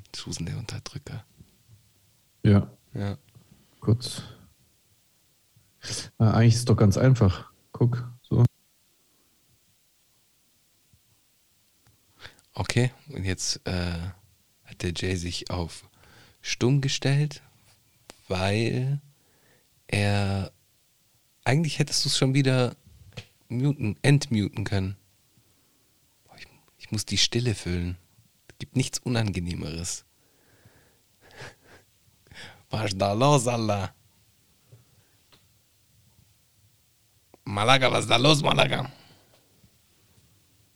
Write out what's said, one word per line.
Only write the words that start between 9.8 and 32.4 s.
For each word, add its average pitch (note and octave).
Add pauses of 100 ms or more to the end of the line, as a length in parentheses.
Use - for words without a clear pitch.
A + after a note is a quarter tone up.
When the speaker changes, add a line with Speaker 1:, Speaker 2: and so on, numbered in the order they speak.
Speaker 1:
Okay, A#2+ (240)
und F#2
jetzt, -
äh, F2 (720)
hat -
der F2+
Jay F#2+
sich F2
auf E2+ (540)
stumm C3+
gestellt, C#3 (840)
weil A2+ (840)
er, G2+ (920)
eigentlich C#3+
hättest -
du's C#3+
schon C3
wieder C3 (720)
muten, C3
entmuten A2+
können. F#2+ (1300)
Boah, -
ich, - (320)
ich -
muss G#2+
die G2+
Stille A#2
füllen. F2+ (520)
Es -
gibt -
nichts C3
Unangenehmeres. F2 (1300)
<laughs> -